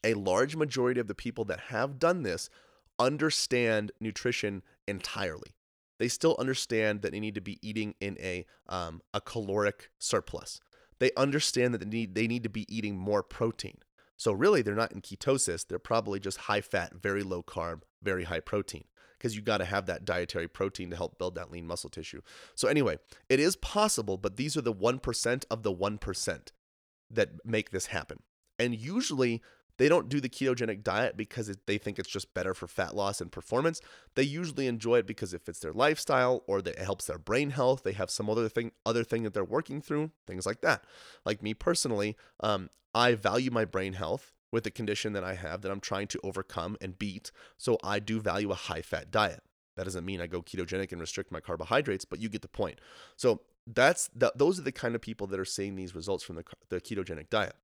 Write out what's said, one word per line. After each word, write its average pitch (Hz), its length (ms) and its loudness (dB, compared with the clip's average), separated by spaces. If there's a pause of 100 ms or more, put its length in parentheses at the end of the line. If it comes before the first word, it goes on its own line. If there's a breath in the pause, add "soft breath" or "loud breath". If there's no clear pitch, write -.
A 113 100 4
large 104 400 4
majority 127 460 2
of 107 80 -4
the 101 80 -6
people 117 300 -4
that 90 220 -4
have 131 300 -2
done 170 240 4
this 85 260 -2 (500 soft breath)
understand 123 1000 2
nutrition 107 640 -2 (240 soft breath)
entirely. 95 720 -6 (440)
They 120 80 2
still - 320 4
understand 110 640 0
that 98 100 -2
they 101 80 -4
need 107 160 -4
to 101 40 -4
be 95 220 -10
eating 107 380 -4
in 98 180 -4
a, 90 280 -4 (220 soft breath)
um, 87 320 -6 (140)
a 104 60 0
caloric 101 680 -2 (100)
surplus. - 600 -4 (380 soft breath)
They 127 180 4
understand 135 560 2
that 113 60 -2
they 92 80 -6
need, 107 300 -4
they 113 100 2
need 117 160 0
to 113 60 -4
be 104 200 -6
eating 104 300 -4
more 98 240 2
protein. - 560 -4 (380 soft breath)
So - 160 2
really, 151 280 6
they're 104 140 0
not 113 160 0
in - 120 -10
ketosis. 98 600 0
They're 90 140 -6
probably 104 400 0
just 98 200 -6
high 104 240 0
fat, 87 380 -2
very 101 220 0
low 90 220 -4
carb, 85 380 -6 (200)
very 92 220 0
high 82 160 -2
protein, - 460 -4 (340 soft breath)
'cause 113 160 -2
you 107 40 -6
gotta 104 260 2
have 98 200 0
that 90 180 -4
dietary 87 440 -2
protein 98 420 -4
to 87 60 -6
help 87 200 -6
build 90 200 -4
that 90 160 -10
lean 85 140 -10
muscle 85 240 -6
tissue. - 320 -12 (340 loud breath)
So - 100 2
anyway, 123 320 4 (300 loud breath)
it 135 100 8
is 170 160 4
possible, 113 640 2
but 101 180 -2
these 143 200 -2
are 147 60 0
the 117 100 2
one 113 260 2
percent 123 500 0
of 113 140 -2
the 104 100 2
one 101 260 0
percent - 520 -4 (580)
that 110 380 0
make 110 240 0
this 92 160 -2
happen. 73 380 -6 (340)
And 120 160 2
usually 127 680 0 (340 soft breath)
they 135 120 6
don't 165 200 4
do 143 120 2
the 131 80 -4
ketogenic 117 560 0
diet 104 320 2
because 107 320 -6
it, 98 180 -10
they 104 120 2
think 101 200 -4
it's 95 100 -6
just - 240 -8
better 92 220 -2
for 87 140 -8
fat - 260 -2
loss 98 260 0
and 87 120 -6
performance. 143 480 0 (340 loud breath)
They 135 80 4
usually 143 440 -2
enjoy 117 320 4
it 101 80 2
because 101 280 -6
it 85 80 -10
fits - 160 -10
their 80 140 -6
lifestyle 127 760 2
or 98 160 2
that - 140 -6
it 92 80 -6
helps 98 220 -4
their 82 120 -4
brain 127 320 0
health. 131 320 4
They 98 100 0
have - 180 -2
some 107 200 -2
other 113 180 2
thing, 117 240 -2 (140)
other 117 160 4
thing 113 220 0
that 104 100 -4
they're 98 100 0
working 135 360 -2
through, 151 320 -2 (140)
things 92 200 -6
like 110 140 -4
that. 160 240 4 (400 loud breath)
Like 104 180 0
me 110 120 0
personally, 110 640 2 (240 soft breath)
um, 101 300 0 (240)
I 120 200 8
value 113 360 2
my 113 140 2
brain 95 300 -2
health 95 380 -4 (200)
with 113 100 2
the 107 80 -2
condition 104 440 -4
that 95 100 -2
I 95 100 -4
have 90 280 -6
that 95 100 -4
I'm 98 80 -4
trying 101 280 -2
to - 140 -6
overcome 95 580 -4
and 95 160 -8
beat. 101 360 -6 (260 loud breath)
So 120 240 2
I 104 160 0
do 110 220 -2
value 101 320 0
a - 20 0
high-fat 82 560 -6
diet. 104 320 2 (340)
That 92 60 -6
doesn't 90 220 -6
mean 92 160 -4
I 85 80 -6
go 85 140 -4
ketogenic 92 500 -4
and 85 80 -8
restrict 87 320 -8
my 80 80 -8
carbohydrates, 95 640 0
but - 160 -8
you 110 80 -4
get 104 140 -6
the - 60 -16
point. - 320 -4 (360 loud breath)
So 117 240 2 (260)
that's 127 480 4
the, 117 220 4
those 170 240 4
are - 20 -10
the 135 80 -2
kind 120 240 -2
of 113 60 -2
people 110 260 -6
that 95 140 -2
are 95 40 -2
seeing 98 300 -4
these 92 220 -8
results 90 260 -4
from 82 140 -10
the, 82 80 -10 (240)
the 92 120 -2
ketogenic 90 500 -6
diet. 107 340 0